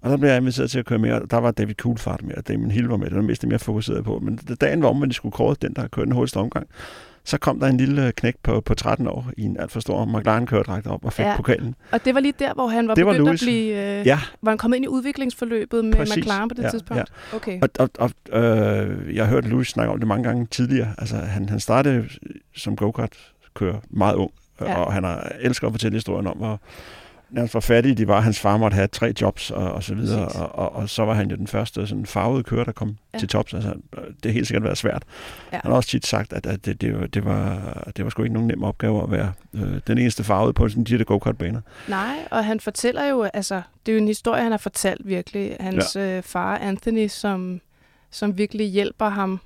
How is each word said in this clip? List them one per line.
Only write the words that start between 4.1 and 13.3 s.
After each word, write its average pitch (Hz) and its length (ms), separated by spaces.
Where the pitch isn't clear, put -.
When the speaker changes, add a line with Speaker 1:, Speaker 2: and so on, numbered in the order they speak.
Speaker 1:
Men 104 180
da 120 180
dagen 143 280
var 131 60
om, 131 140
at 139 60
de 120 60
skulle - 180
kåre 117 300
den, - 120
der 120 140
kørte 135 180
den 127 80
hurtigste 123 220
omgang, - 300
så - 140
kom 127 220
der 135 60
en 131 100
lille, 135 300
øh, 117 100
knægt - 260
på, 156 180
på 113 140
tretten 113 320
år 123 300
i 107 60
en 104 180
alt - 120
for 113 80
stor 104 240
McLaren-køredragt 110 840
op 101 180
og 120 80
fik - 120
Speaker 2:
Ja. 202 120
Speaker 1:
pokalen. - 380
Speaker 2:
Og 226 120
det 262 100
var 269 60
lige 277 180
der, 277 160
hvor 254 140
han 226 200
var 220 60
Speaker 1:
Det 180 120
var 208 60
Speaker 2:
begyndt - 160
Speaker 1:
Lewis. 165 140